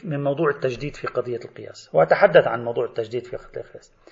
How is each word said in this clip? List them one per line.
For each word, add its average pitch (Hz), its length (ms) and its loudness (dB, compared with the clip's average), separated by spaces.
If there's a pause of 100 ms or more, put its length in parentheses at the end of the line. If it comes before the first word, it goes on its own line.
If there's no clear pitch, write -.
من 143 200 -6
موضوع 143 260 2
التجديد 131 460 -6
في - 100 -10
قضية 120 380 -4
القياس؟ - 500 -18
وأتحدث 165 520 6
عن 117 180 -4
موضوع 117 200 -2
التجديد 113 420 -6
في 113 100 -10
قضية - 240 -14
القياس. - 340 -20 (180)